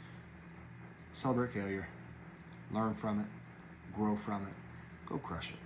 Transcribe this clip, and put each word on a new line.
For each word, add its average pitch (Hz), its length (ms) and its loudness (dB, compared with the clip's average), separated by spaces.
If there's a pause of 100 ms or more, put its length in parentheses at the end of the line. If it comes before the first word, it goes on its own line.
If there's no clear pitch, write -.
(1160)
Celebrate 123 380 6
failure. 98 360 2 (840)
Learn 110 220 6
from 104 280 4
it. 104 40 0 (680)
Grow 107 200 6
from 101 280 0
it. 90 100 -4 (540)
Go - 100 0
crush - 320 -2
it. - 60 -6 (100)